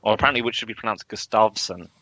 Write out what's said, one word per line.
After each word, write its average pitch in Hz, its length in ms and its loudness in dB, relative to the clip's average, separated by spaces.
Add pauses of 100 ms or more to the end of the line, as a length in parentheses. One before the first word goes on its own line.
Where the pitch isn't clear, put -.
or 107 120 2
apparently 127 280 2
which 117 140 -2
should 113 120 -8
be 113 60 -10
pronounced 107 340 -6
Gustafsson. 104 800 0 (120)